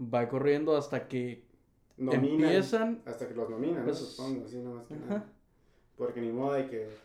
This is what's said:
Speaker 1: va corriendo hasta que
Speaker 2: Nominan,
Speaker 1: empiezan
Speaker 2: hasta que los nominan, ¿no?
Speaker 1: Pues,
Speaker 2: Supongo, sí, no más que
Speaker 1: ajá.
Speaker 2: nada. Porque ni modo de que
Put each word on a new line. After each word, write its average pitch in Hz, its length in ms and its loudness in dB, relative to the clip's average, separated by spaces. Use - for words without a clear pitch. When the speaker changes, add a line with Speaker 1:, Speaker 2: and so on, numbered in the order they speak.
Speaker 1:
va 120 260 0
corriendo 143 480 4
hasta 139 320 0
que 123 380 -4
Speaker 2:
Nominan, 127 280 4
Speaker 1:
empiezan 180 600 4
Speaker 2:
hasta 123 220 -6
que 113 80 -10
los 113 120 -2
nominan, 131 340 -2
¿no? 117 40 -2
Speaker 1:
Pues, 139 140 0
Speaker 2:
Supongo, 127 480 -6
sí, 120 100 -12
no 123 160 -8
más 120 140 -14
que 151 80 -12
Speaker 1:
ajá. 151 100 -10
Speaker 2:
nada. 208 280 -4
Porque 120 240 -2
ni 117 100 -2
modo 135 220 0
de 135 140 2
que 110 200 -6